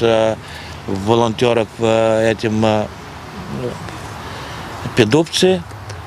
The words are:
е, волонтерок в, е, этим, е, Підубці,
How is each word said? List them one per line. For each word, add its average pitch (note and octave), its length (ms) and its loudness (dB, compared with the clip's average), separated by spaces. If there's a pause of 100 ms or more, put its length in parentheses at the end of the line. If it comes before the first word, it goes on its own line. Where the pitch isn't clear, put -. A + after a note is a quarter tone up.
е, A2 340 4 (680)
волонтерок A#2 640 2 (100)
в, A#2 60 -2
е, A2+ 500 4
этим, A2 320 0
е, G#2+ 180 2 (2000)
Підубці, E3 680 4 (460)